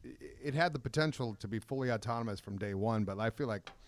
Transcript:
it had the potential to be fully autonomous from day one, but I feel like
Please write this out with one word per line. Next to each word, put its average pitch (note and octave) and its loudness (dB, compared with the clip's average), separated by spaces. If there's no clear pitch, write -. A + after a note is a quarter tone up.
it C#3 -8
had E3 4
the C#3+ -2
potential C3 2
to - -6
be G#2+ 0
fully C3 0
autonomous A2+ 0
from G2 -6
day G2+ -2
one, G#2+ 4
but G2 -2
I A2+ 2
feel C#3 0
like G#2 -2